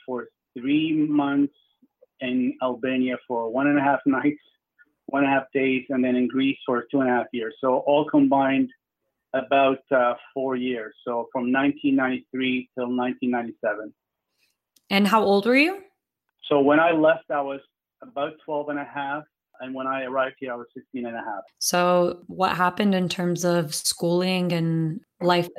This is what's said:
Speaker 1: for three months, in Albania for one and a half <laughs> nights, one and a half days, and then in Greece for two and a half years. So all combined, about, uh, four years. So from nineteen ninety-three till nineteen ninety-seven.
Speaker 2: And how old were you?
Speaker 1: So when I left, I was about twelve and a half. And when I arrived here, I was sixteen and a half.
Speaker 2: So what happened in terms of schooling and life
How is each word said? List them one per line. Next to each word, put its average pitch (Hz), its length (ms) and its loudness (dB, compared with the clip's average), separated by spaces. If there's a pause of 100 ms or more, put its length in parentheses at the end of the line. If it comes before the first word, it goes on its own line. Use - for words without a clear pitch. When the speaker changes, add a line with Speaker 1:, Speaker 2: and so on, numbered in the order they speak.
Speaker 1:
for 123 240 -8 (280)
three 151 360 0
months, 143 600 0 (680)
in 127 320 -2 (100)
Albania 127 540 -2 (100)
for 117 240 -4
one 135 160 0
and 143 100 4
a 139 40 2
half 139 220 2
<laughs> - 20 -6
nights, 139 340 0 (680)
one 139 180 0
and 135 40 0
a 139 60 2
half 135 180 -2
days, 131 360 0
and 131 120 0
then 127 140 2
in 123 140 0
Greece 135 360 0
for 120 240 -2
two 139 120 0
and 127 80 0
a - 20 2
half 120 220 0
years. 113 260 -6
So 131 200 2
all 147 300 2
combined, 135 600 4 (640)
about, 135 460 2 (140)
uh, 123 200 4 (200)
four 131 220 -4
years. 123 400 -6 (100)
So 117 280 -4
from 123 180 -2
nineteen 139 460 2
ninety-three 127 760 -2
till 123 140 -6
nineteen 123 440 -2
ninety-seven. 107 600 -6 (960)
Speaker 2:
And 196 160 2
how 208 160 4
old 202 240 4
were 247 120 4
you? 359 260 2 (600)
Speaker 1:
So 143 160 2
when 147 180 6
I 170 120 4
left, 160 380 2
I 147 120 -2
was 139 180 -6 (420)
about 139 340 -8 (100)
twelve 147 240 -4
and 143 100 -6
a 143 60 -8
half. 143 400 -8 (340)
And 131 140 -10
when 131 120 -8
I 135 180 -4
arrived 131 360 -2
here, 131 120 -8
I 120 40 -6
was 120 180 -12
sixteen 127 320 -10
and 117 100 -10
a 113 40 -8
half. 104 240 -10 (160)
Speaker 2:
So 180 680 0
what 175 320 -2
happened 180 380 0
in 180 120 0
terms 175 380 -2
of 170 280 0
schooling 180 800 -2
and 165 480 0 (220)
life 175 260 2 (120)